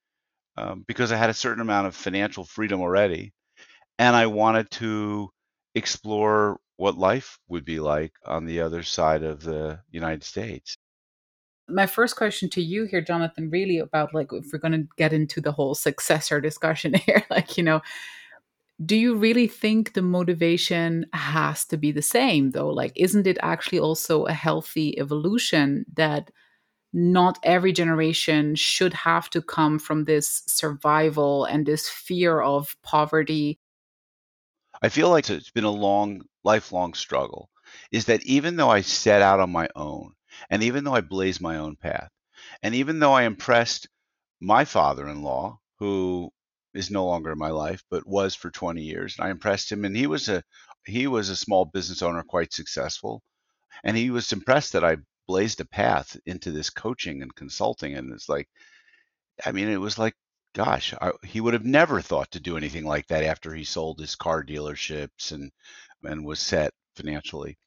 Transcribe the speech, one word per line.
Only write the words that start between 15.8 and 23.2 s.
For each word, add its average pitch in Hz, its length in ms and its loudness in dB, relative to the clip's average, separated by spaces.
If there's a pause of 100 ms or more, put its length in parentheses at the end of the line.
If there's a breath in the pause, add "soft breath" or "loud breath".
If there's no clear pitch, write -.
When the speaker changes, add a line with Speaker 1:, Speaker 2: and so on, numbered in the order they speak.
Speaker 2:
discussion 156 540 -2
<laughs> 185 120 4
here, 196 240 4
like, - 280 0
you 175 60 2
know, 165 180 4 (1040 loud breath)
do 208 100 2
you 233 200 4
really 220 320 4
think 220 460 0
the 196 80 0
motivation 170 1120 2
has 151 520 0
to 160 120 -4
be 147 140 2
the 143 100 -2
same, 160 500 4
though? 147 180 -2
Like, 131 260 -2
isn't 185 300 4